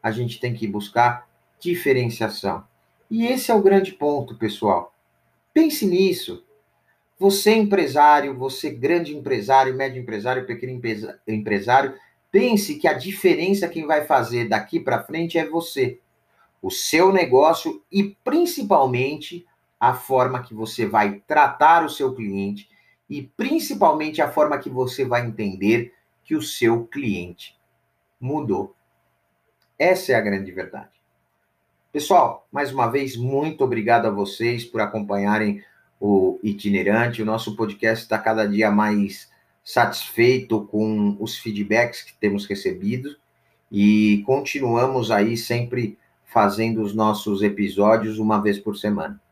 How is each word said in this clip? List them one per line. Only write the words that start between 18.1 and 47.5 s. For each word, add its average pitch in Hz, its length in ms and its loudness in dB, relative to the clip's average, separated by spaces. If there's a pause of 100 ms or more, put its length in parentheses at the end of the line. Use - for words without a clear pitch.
principalmente 175 1200 0 (320)
a 123 140 2
forma 123 500 0
que - 120 -18
você 110 320 -6
vai 104 400 0
tratar 151 580 4
o 143 60 -4
seu 131 240 -4
cliente 101 560 -6 (380)
e 143 140 -8 (140)
principalmente 170 840 0
a - 80 0
forma 147 280 2
que 135 120 -10
você 127 340 -4
vai 120 220 -2
entender 107 640 -2 (300)
que 156 140 -4
o 143 60 -2
seu - 420 0
cliente 90 720 -8 (640)
mudou. 131 540 -4 (1040)
Essa 180 340 2
é - 20 4
a - 60 4
grande 98 320 -4
verdade. - 480 -14 (920)
Pessoal, 147 600 2
mais 139 200 -4
uma 127 140 0
vez, 127 300 -2
muito 139 480 0
obrigado 117 420 2
a 110 40 2
vocês 113 540 -4
por 113 160 -6
acompanharem 101 800 -2 (380)
o 95 420 2
Itinerante. 101 800 0
O 110 40 -4
nosso 110 320 -4
podcast 110 520 -2
tá 110 80 -2
cada 110 300 0
dia 104 240 2
mais 104 580 0 (360)
satisfeito 117 1000 0
com 104 520 0
os 110 180 -8
feedbacks 110 680 -2
que - 120 -20
temos 101 320 -2
recebido 101 680 -6 (560)
e 104 520 4
continuamos 127 840 0
aí 110 260 2
sempre 120 600 -4 (260)
fazendo 110 560 0
os 101 140 -4
nossos 104 480 0
episódios 107 800 2